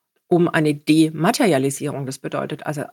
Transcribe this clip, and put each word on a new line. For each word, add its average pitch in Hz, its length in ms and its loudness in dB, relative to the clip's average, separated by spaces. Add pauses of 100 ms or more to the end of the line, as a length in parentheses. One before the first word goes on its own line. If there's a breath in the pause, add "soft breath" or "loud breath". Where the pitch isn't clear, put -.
(260)
um 170 220 4
eine 151 260 0
Dematerialisierung. 151 1300 0
Das 135 120 -10
bedeutet, 143 460 -8
also 147 280 -6